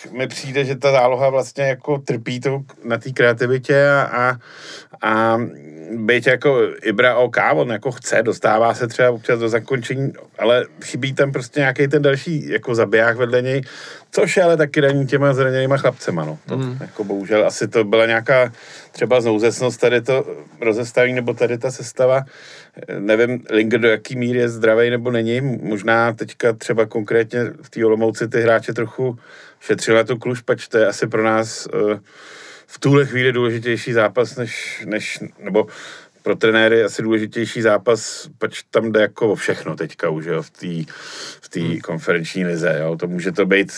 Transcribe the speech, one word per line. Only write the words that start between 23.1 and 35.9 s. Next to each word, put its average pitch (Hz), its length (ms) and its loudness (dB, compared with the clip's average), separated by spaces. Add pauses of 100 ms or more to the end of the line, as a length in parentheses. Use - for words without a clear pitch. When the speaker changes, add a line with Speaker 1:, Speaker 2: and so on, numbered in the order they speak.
Speaker 1:
Linger 110 300 2
do 117 80 4
jaký 110 280 0
míry 123 220 -2
je 120 100 2
zdravej 113 420 2
nebo 120 200 -2
není. 117 300 0 (220)
Možná 110 500 0
teďka 113 400 -2
třeba 113 340 -2
konkrétně 113 580 -2 (180)
v - 80 -20
té 117 140 -2
Olomouci 110 440 2
ty 117 120 0
hráče 113 320 2
trochu 120 460 -4 (420)
šetřil 110 340 0
na 113 100 6
tu 120 140 -4
Kluž, 123 220 -4
pač - 280 -4
to 117 100 0
je 107 80 6
asi 101 200 -2
pro 110 160 -2
nás, 110 460 -2 (260)
eh, 104 40 -4 (680)
v - 120 -20
tuhle 139 280 4
chvíli 123 260 0
důležitější 120 600 -2
zápas, 113 440 2
než, - 500 -8
než, - 340 -6 (180)
nebo 104 280 0 (560)